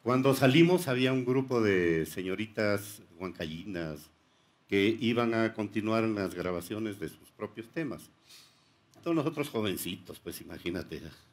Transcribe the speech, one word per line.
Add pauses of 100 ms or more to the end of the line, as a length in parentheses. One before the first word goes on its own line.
Cuando
salimos
había
un
grupo
de
señoritas (180)
huancayinas (600)
que
iban
a
continuar
las
grabaciones
de
sus
propios
temas. (880)
Entonces
nosotros
jovencitos,
pues
imagínate (320)